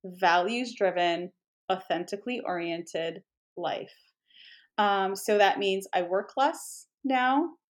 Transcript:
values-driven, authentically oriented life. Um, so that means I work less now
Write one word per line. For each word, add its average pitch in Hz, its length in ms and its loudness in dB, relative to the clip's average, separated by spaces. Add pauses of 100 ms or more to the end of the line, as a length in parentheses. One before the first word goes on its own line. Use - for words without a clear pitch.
values-driven, 180 1300 2 (380)
authentically 190 680 -4
oriented 170 840 -6 (340)
life. - 380 -6 (840)
Um, 196 380 2
so 208 220 2
that 196 200 6
means 190 340 -2
I 180 100 2
work 185 340 -2
less - 520 -2 (160)
now 262 500 2 (160)